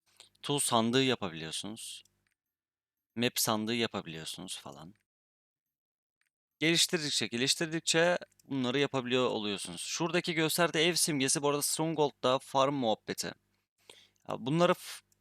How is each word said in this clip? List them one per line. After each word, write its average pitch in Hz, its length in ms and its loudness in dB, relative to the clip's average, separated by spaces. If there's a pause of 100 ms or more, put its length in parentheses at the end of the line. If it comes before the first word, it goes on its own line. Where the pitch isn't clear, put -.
(420)
Tool 143 160 -4
sandığı 120 440 2
yapabiliyorsunuz. 98 1000 -6 (1080)
Map 120 240 -2
sandığı 110 360 0
yapabiliyorsunuz 90 840 -6
falan. 143 360 -18 (1600)
Geliştirdikçe, 156 680 2
geliştirdikçe 160 920 0 (260)
bunları 131 340 -2
yapabiliyor 127 480 0
oluyorsunuz. 104 540 -4
Şuradaki 170 540 -2
gösterdiği 160 440 2
ev 165 160 4
simgesi 143 480 2
bu 143 60 2
arada 143 140 0
Stronghold'da 151 760 0
farm 139 360 2
muhabbeti. 110 600 -2 (920)
Ya, 104 180 -6
bunları 170 280 4
f-, - 280 -12 (180)